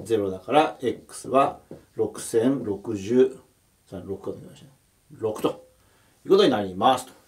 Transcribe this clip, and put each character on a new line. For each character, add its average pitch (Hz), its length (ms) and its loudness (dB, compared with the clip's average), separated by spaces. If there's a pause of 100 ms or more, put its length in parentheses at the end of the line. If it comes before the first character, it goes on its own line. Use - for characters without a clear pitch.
ゼ 107 160 0
ロ 98 140 0
だ 92 80 -8
か - 120 -10
ら、 - 300 2
X - 480 -8
は 127 300 2 (360)
六 110 260 -4
千 120 420 0
六 104 320 -6
十、 127 420 2 (540)
六 95 400 -10
が - 80 -12
出 - 80 -20
ま - 80 -20
し - 60 -20
た - 40 -20
ね。 - 60 -20 (400)
六 110 300 -6
と - 240 -4 (600)
い 139 40 0
う - 20 4
こ 190 60 6
と 202 80 6
に 143 60 4
な 104 120 0
り 92 100 -6
ま 123 240 4
す - 80 -10
と。 - 80 -20 (140)